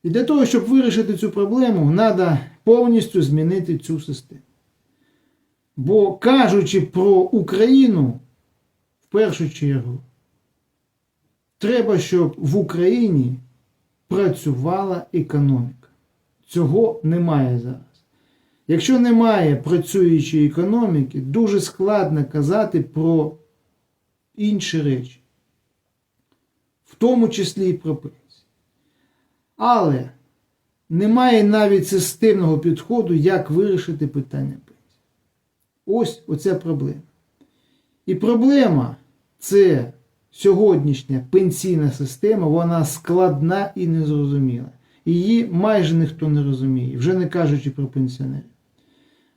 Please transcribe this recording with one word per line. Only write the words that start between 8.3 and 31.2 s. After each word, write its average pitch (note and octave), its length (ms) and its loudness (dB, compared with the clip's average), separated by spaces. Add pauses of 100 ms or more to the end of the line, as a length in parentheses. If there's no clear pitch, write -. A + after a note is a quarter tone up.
в - 60 -20
першу F3 440 0
чергу, B2+ 480 -4 (1600)
треба, G#3+ 400 0
щоб - 400 0
в D3+ 180 -2
Україні F3 840 0 (680)
працювала F3+ 1040 -2
економіка. C#3 760 -2 (580)
Цього F3+ 560 0
немає D#3 560 0
зараз. B2+ 460 -14 (640)
Якщо E3+ 320 2
немає A3+ 560 2
працюючої E3 920 0
економіки, E3 720 -2
дуже G3 400 0
складно F#3+ 720 -2
казати F3 480 0
про D#3 560 -2 (1000)
інші G#3 480 -4
речі, B2+ 380 -4 (1600)
в - 100 -20
тому A#3 340 2
числі F#3+ 420 -4
і - 20 -2
про D#3 240 -6
пенсії. - 200 -16 (1500)
Але E3+ 480 0 (760)
немає A3 560 4